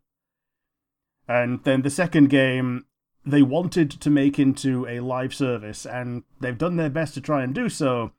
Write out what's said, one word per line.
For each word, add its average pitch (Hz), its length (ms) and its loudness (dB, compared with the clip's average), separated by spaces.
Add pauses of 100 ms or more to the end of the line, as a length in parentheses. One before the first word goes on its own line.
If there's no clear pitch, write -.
(1300)
And 120 360 0
then 131 180 2
the 139 80 -2
second 151 400 4
game, 131 560 0 (400)
they 143 160 4
wanted 151 500 2
to - 180 -4
make 143 300 4
into 131 480 0
a 120 120 -8
live 127 340 -6
service, 110 520 -4
and 123 380 -8 (160)
they've 127 180 -6
done 175 200 -2
their 156 120 -2
best 156 260 -4
to 139 60 -8
try 143 220 -2
and 131 100 -4
do 240 160 -2
so, 123 500 -2